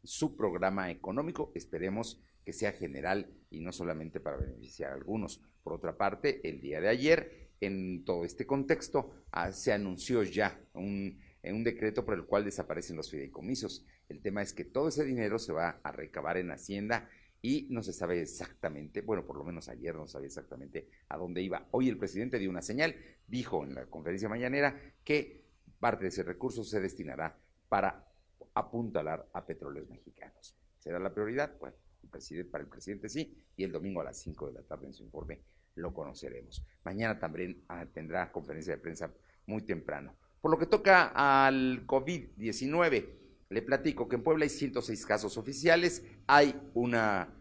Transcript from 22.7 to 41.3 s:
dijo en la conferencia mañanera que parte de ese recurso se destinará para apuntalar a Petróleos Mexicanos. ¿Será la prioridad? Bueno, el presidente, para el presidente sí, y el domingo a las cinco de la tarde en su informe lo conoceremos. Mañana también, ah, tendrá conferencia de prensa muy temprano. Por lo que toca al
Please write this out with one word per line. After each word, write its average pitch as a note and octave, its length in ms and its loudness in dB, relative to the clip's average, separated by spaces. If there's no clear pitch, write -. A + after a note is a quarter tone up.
dijo A2+ 340 -2
en C2+ 140 -8
la B1+ 100 -8
conferencia F2+ 420 -4
mañanera C3 520 0
que - 400 0
parte G#2 260 2
de F#2 40 0
ese F2+ 160 -2
recurso A2 400 -4
se G#2 160 -2
destinará D#2+ 580 -4
para - 440 2
apuntalar G2+ 800 -2
a F2+ 140 -8
Petróleos D2+ 440 -10
Mexicanos. - 680 -20
¿Será F2 180 -6
la F#2 160 -2
prioridad? A#2+ 460 -2
Bueno, - 160 -14
el - 60 -20
presidente, - 420 -10
para D2 140 -6
el D2 40 -14
presidente G2+ 400 -10
sí, D3+ 300 -8
y F#2 60 -2
el F#2 80 -2
domingo E2+ 300 -4
a D2 40 -4
las B1 140 -10
cinco D2+ 300 -8
de B1 60 -10
la - 80 -16
tarde C#2 240 -10
en C2+ 60 -14
su G#1+ 120 -18
informe D2+ 360 -10
lo E2+ 180 -6
conoceremos. B1+ 720 -10
Mañana G#2+ 360 -2
también, F2 480 -6
ah, E2+ 180 -10
tendrá E2 460 -4
conferencia D#2 420 -6
de - 80 -8
prensa E2 320 -8
muy G#2 160 -4
temprano. D2+ 540 -6
Por D#3+ 100 4
lo D#3 80 6
que E3 80 2
toca F#3+ 480 8
al C3+ 720 8